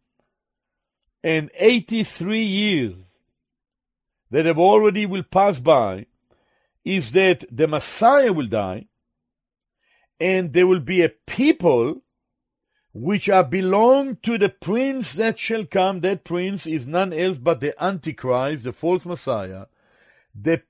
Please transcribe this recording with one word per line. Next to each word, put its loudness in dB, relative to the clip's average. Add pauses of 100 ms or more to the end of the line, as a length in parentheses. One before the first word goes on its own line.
(1200)
and -2
eighty-three 0
years 0 (1400)
that 0
have 0
already 4
will -6
pass 0
by 2 (800)
is -4
that 2
the 0
Messiah 2
will -2
die, -4 (1300)
and 0
there 4
will 4
be 0
a 4
people 0 (880)
which -4
are 4
belong 2
to -2
the 2
prince -4
that -2
shall -6
come. 0
That -2
prince -6
is -6
none -2
else -2
but -2
the -4
Antichrist, -4
the -8
false -2
Messiah. -8 (680)
The -2